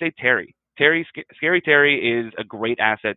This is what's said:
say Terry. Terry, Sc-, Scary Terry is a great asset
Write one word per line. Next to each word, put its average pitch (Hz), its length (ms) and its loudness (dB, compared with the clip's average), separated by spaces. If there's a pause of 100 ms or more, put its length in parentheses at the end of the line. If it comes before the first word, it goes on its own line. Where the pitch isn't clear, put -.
say 165 180 -2
Terry. 120 380 -2 (200)
Terry, 160 320 2
Sc-, - 280 -20
Scary 175 240 0
Terry 143 580 2
is 113 180 -6
a 107 60 -8
great 110 380 -6
asset 110 360 -2